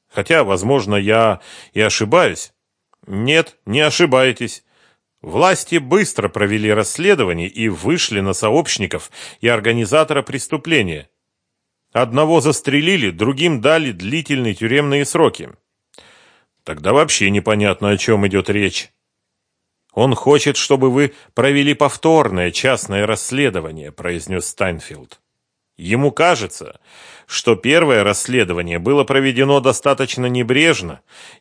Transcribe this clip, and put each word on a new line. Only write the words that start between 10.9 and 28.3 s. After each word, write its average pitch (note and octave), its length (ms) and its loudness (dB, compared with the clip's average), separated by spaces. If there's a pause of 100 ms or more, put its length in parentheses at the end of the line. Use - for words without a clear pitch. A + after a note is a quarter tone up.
Одного C#3 480 2
застрелили, D3 680 0
другим C3 500 -2
дали D3 320 2
длительные A#2 640 -4
тюремные C#3 500 0
сроки. D3+ 460 0 (1120)
Тогда D#2 300 -2
вообще C#3+ 380 2
непонятно, G#2 580 0
о G2+ 80 2
чем G2+ 300 0
идет F#2+ 240 -2
речь. G2+ 400 -4 (1000)
«Он B2 200 2
хочет, D3 440 2
чтобы C3+ 340 2
вы C#3 240 0 (180)
провели C#3+ 400 2
повторное C3+ 800 2
частное G#2 560 -2
расследование», F#2 840 -4
произнес F2 540 -8
Стайнфилд. D#2 760 -8 (560)
«Ему A#2 360 0
кажется, C#3 680 -2 (460)
что - 300 0
первое C3+ 480 2
расследование F2+ 760 -2